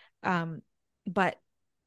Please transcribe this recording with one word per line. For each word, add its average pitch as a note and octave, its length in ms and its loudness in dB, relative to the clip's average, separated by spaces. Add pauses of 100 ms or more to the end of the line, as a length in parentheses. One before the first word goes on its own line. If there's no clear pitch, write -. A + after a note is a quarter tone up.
(240)
Um, E3+ 380 -2 (440)
but F#3 360 0 (460)